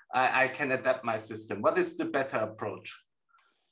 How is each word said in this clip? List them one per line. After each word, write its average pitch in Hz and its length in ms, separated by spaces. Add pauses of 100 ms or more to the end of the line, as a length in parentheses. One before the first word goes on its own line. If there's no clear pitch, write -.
(140)
I, 131 300
I 131 40
can 131 240
adapt 131 320
my 113 140
system"? 107 440
What 160 160
is 175 180
the 160 80
better 135 320
approach? 110 600 (760)